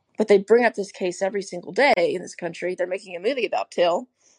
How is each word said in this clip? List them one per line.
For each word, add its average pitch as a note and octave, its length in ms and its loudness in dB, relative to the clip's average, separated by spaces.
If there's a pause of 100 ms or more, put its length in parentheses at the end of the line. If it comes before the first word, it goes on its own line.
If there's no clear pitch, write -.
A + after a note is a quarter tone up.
(180)
But A3 100 0
they G3+ 100 8
bring A3+ 280 4
up A3 80 0
this G3 180 -8
case F3+ 300 -6
every G3 220 -4
single F3 280 -12
day A#3+ 260 4
in E3+ 240 0
this - 140 -14
country. F3 400 -6
They're F3+ 120 -4
making F#3+ 280 -8
a E3+ 40 -12
movie A#3 260 -2
about A#2 260 -4
Till. F3 360 2 (320)